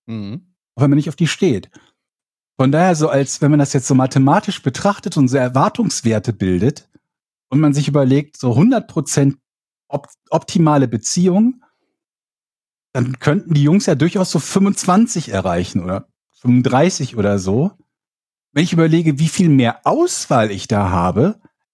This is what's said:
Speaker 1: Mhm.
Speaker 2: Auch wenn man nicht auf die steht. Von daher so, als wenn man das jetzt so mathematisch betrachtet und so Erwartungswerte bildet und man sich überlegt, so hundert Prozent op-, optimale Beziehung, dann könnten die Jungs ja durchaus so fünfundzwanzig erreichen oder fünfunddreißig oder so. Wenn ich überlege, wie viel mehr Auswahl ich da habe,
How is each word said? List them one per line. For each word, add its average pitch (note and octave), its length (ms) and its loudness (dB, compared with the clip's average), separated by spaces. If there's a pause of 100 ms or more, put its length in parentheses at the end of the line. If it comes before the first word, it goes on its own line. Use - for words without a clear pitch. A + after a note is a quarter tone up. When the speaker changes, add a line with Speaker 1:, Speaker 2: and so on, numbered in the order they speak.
Speaker 1:
Mhm. A2 360 -10 (340)
Speaker 2:
Auch B2 80 0
wenn C#3+ 60 4
man C#3+ 80 4
nicht D3+ 120 -2
auf - 80 -12
die E3+ 100 0
steht. C3+ 420 -2 (840)
Von C3+ 160 2
daher F3 240 2
so, D#3 140 0
als C#3 320 -2
wenn D3 100 4
man D3+ 80 4
das - 140 0
jetzt C3 140 -2
so C#3+ 80 2
mathematisch C#3 680 0
betrachtet G3 540 -4
und C3+ 100 4
so B2+ 80 0
Erwartungswerte B2+ 960 -2
bildet F#2+ 560 -2 (600)
und C#3 100 0
man D3 140 2
sich C#3+ 160 -2
überlegt, C#3 480 0
so A#2+ 180 -2
hundert A3 320 2
Prozent C#3 500 -2 (520)
op-, - 180 -10 (220)
optimale D3+ 580 0
Beziehung, F3+ 760 -2 (1300)
dann B2+ 260 -4
könnten E3 340 0
die C#3+ 100 4
Jungs E3+ 240 2
ja F3 80 2
durchaus F3 360 0
so E3+ 80 -2
fünfundzwanzig G3 880 0
erreichen F#2 540 -4
oder F#2 240 -8 (240)
fünfunddreißig B2+ 840 0
oder G2+ 200 0
so. G#2 340 -2 (800)
Wenn D3 100 2
ich F3 100 -2
überlege, D#3+ 460 2
wie D#3+ 80 2
viel E3+ 220 0
mehr B2+ 360 2
Auswahl D3+ 680 0
ich F#2+ 160 -10
da G#2 220 0
habe, F#2 500 0 (340)